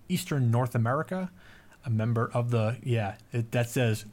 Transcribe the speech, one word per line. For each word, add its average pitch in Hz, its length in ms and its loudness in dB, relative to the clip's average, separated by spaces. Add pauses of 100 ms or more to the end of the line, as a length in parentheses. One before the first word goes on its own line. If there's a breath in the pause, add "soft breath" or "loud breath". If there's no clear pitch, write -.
eastern 143 440 2
North 120 240 2
America, 156 560 -2 (520 loud breath)
a - 60 -6
member 113 440 0
of 120 180 0
the, 113 320 2
yeah, 110 320 0 (180)
it, 117 180 -2
that 120 160 0
says 117 460 0